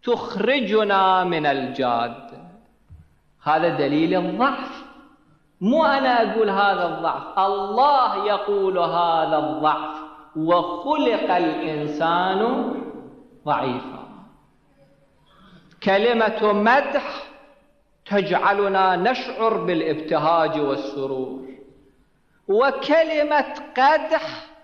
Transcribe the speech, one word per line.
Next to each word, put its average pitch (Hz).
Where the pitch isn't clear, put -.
تخرجنا 208
من 170
الجاد. 123
هذا 160
دليل 151
الضعف، 202
مو 285
أنا 262
أقول 214
هذا 196
الضعف، 160
الله 208
يقول 202
هذا 165
الضعف، 151
"وخلق 185
الإنسان 170
ضعيفا". 131
كلمة 214
مدح 254
تجعلنا 190
نشعر 226
بالابتهاج 160
والسرور، 135
وكلمة 294
قدح 302